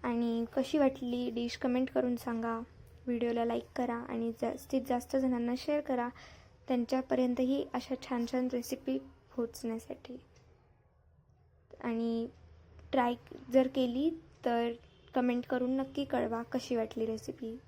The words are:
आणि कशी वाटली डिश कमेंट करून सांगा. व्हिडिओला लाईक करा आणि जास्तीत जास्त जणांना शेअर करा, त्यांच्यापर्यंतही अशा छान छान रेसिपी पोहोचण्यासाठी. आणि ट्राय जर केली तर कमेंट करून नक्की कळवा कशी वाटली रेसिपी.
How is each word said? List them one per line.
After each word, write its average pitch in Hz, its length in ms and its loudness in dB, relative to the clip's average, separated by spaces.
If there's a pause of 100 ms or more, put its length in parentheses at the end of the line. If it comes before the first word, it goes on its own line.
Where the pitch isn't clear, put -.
आणि 233 500 0
कशी 269 240 2
वाटली 247 540 2
डिश 240 260 -4
कमेंट 254 320 0
करून 247 260 0
सांगा. 226 420 -4 (480)
व्हिडिओला 233 400 0
लाईक 233 300 -2
करा 240 220 0 (120)
आणि 233 220 -2 (100)
जास्तीत 262 480 0
जास्त 247 260 0
जणांना 247 420 2
शेअर 294 240 0
करा, 247 280 0 (580)
त्यांच्यापर्यंतही 254 960 2 (100)
अशा 254 220 -2 (140)
छान 240 220 0
छान 254 220 0
रेसिपी 254 440 -2 (380)
पोहोचण्यासाठी. 233 840 -6 (1700)
आणि 233 440 0 (640)
ट्राय 247 240 4 (380)
जर 262 220 8
केली 262 340 2 (360)
तर 233 260 2 (440)
कमेंट 247 300 2
करून 254 320 0
नक्की 269 280 -2
कळवा 233 360 0 (100)
कशी 247 240 0
वाटली 220 300 -2
रेसिपी. 226 520 -6 (100)